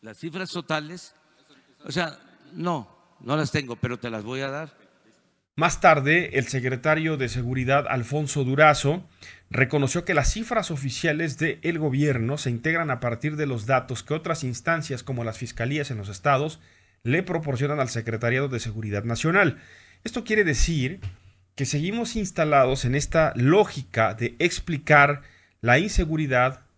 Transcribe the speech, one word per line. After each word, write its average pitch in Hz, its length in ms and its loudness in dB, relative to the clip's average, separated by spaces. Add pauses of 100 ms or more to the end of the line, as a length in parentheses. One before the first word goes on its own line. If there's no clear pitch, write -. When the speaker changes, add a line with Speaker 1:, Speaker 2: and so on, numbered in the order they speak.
Speaker 1:
Las 107 180 -18
cifras 170 320 -10
totales, 160 640 -8 (720)
o 143 80 -10
sea, 160 260 -4 (320)
no, 165 720 -6
no 131 160 -2
las 147 160 -2
tengo, 131 240 -4
pero 123 200 -4
te 123 120 -8
las 110 160 -8
voy 131 160 -8
a 139 80 -6
dar. 147 340 -12 (760)
Speaker 2:
Más 156 220 2
tarde, 151 580 6
el 123 120 0
secretario 151 680 0
de 131 140 -2
Seguridad, 127 580 0
Alfonso 139 560 -2
Durazo, 147 640 2 (420)
reconoció 143 540 0
que 190 100 -2
las 143 200 2
cifras 220 360 -4
oficiales 147 680 -2
del 160 420 -2
gobierno 135 580 0
se 135 120 -4
integran 156 420 -2
a 120 80 -2
partir 135 380 -4
de 151 80 -2
los 120 200 -4
datos 127 380 0
que - 120 -4
otras 160 280 -4
instancias 139 580 -4
como 123 220 -6
las 113 140 -6
fiscalías 131 540 -6
en 113 60 -6
los 101 120 -10
estados 143 500 0 (440)
le 151 200 0
proporcionan 147 560 -2
al 127 80 0
Secretariado 117 640 -2
de 123 100 -4
Seguridad 107 460 -4
Nacional. 156 560 2 (420)
Esto 226 220 -8
quiere 214 180 2
decir 160 560 2 (560)
que 139 100 -2
seguimos 208 520 -2
instalados 147 680 4
en 123 100 2
esta 151 440 2
lógica 127 760 4
de 113 260 -4
explicar 147 840 2 (400)
la 123 180 4
inseguridad 156 840 0 (120)